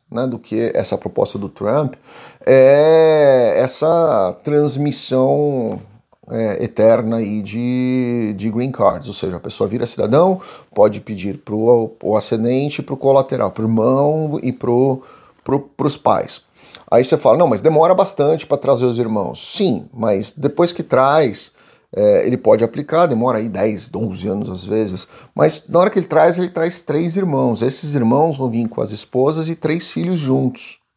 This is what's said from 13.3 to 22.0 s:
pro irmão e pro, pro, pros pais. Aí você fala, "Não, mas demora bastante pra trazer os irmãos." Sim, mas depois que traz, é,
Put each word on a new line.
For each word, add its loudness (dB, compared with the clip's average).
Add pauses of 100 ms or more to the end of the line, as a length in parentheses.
pro -4
irmão 0
e -4
pro, 0 (400)
pro, -2
pros -4
pais. -2 (480)
Aí 6
você 0
fala, 4
"Não, 4
mas 0
demora 4
bastante 0
pra -2
trazer 0
os 0
irmãos." -6
Sim, -2
mas -2
depois 0
que -10
traz, 0 (440)
é, 4